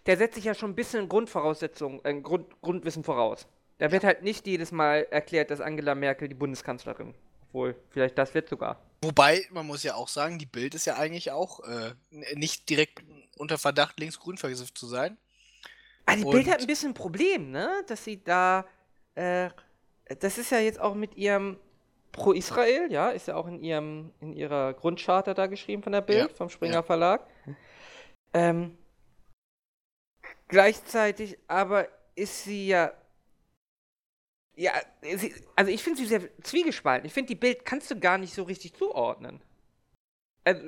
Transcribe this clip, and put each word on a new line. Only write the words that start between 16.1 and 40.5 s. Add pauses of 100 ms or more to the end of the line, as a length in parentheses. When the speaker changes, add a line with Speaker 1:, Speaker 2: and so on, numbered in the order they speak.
Speaker 1:
die
Bild
hat
Speaker 2:
Und
Speaker 1:
ein
bisschen
ein
Problem,
ne?
Dass
sie
da, (500)
äh, (720)
das
ist
ja
jetzt
auch
mit
ihrem (520)
Pro-Israel,
ja,
ist
ja
auch
in
ihrem,
in
ihrer
Grundcharta
da
geschrieben
von
der
Bild,
Speaker 2:
Ja,
Speaker 1:
vom
Springer
Speaker 2:
ja.
Speaker 1:
Verlag. (1080)
Ähm, (1700)
gleichzeitig (100)
aber (280)
ist
sie
ja, (1600)
ja, (420)
sie, (220)
also
ich
finde
sie
sehr (140)
zwiegespalten.
Ich
finde,
die
Bild
kannst
du
gar
nicht
so
richtig
zuordnen. (1040)
Also